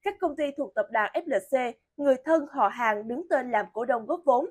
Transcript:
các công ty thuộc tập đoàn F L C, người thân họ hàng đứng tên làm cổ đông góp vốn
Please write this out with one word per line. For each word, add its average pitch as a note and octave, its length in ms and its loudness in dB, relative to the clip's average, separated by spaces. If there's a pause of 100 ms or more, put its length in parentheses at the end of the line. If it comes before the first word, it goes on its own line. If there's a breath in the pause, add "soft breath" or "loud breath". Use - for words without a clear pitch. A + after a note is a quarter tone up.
các G4+ 160 -2
công D4+ 160 0
ty C#4+ 220 -2
thuộc C4+ 180 -6
tập G#3 160 0
đoàn G#3+ 220 0
F F4 120 -2
L C#4+ 80 -2
C, A#3 420 0 (220)
người C#4+ 180 4 (100)
thân D#4 260 2
họ A#3+ 160 2
hàng A3 400 0
đứng D4 220 -6
tên B3+ 220 0
làm G#3 220 0
cổ A3+ 120 -4
đông A#3 200 -2
góp E4 200 -4
vốn C4+ 260 4